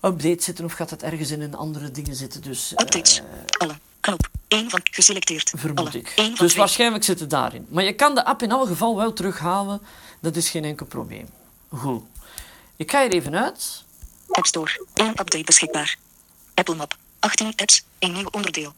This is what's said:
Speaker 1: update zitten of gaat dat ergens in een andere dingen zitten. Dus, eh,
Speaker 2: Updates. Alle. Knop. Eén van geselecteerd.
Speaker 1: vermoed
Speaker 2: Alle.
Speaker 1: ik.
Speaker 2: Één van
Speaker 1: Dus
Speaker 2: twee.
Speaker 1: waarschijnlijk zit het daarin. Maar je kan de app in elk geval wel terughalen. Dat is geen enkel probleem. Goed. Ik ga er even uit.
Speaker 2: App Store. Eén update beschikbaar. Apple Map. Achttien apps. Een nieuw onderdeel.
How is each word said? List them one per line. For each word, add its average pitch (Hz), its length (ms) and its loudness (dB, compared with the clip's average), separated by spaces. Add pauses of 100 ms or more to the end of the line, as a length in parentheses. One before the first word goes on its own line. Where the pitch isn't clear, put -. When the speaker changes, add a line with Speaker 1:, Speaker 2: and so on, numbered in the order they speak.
Speaker 1:
update 170 340 2
zitten 170 220 -6
of 160 80 -4
gaat 165 160 -4
dat 160 120 -10
ergens 151 300 -4
in 151 100 -4
een 143 140 -8
andere 147 360 -6
dingen 143 240 -6
zitten. 127 260 -10
Dus, - 320 -6
eh, - 120 2
Speaker 2:
Updates. - 360 4 (360)
Alle. 156 200 0 (220)
Knop. - 300 0 (180)
Eén 220 220 2
van 180 140 0
geselecteerd. 180 720 2
Speaker 1:
vermoed 151 240 -2
Speaker 2:
Alle. 156 180 -2
Speaker 1:
ik. 120 180 -8
Speaker 2:
Één - 0 -
van 220 200 4
Speaker 1:
Dus - 20 -6
Speaker 2:
twee. 175 200 6
Speaker 1:
waarschijnlijk 214 460 4
zit 180 160 2
het 151 100 -6
daarin. 123 400 0
Maar 165 140 2
je 196 100 0
kan 285 220 4
de - 100 4
app 269 160 2
in 220 100 0
elk 262 160 2
geval 208 280 0
wel 220 180 0
terughalen. 196 680 -2 (380)
Dat 156 160 -4
is 165 140 0
geen 160 140 -4
enkel 147 220 -6
probleem. 113 440 -12 (400)
Goed. 123 340 -4 (720)
Ik - 160 -6
ga 277 120 6
er 240 80 2
even 151 240 0
uit. - 480 -4 (480)
Speaker 2:
App - 140 2
Store. - 480 -2
Eén 220 160 2
update 170 340 -2
beschikbaar. 160 540 2 (560)
Apple 175 220 2
Map. 151 220 -6 (220)
Achttien 214 360 0
apps. - 280 4 (160)
Een 185 120 0
nieuw 190 200 -6
onderdeel. 160 460 -4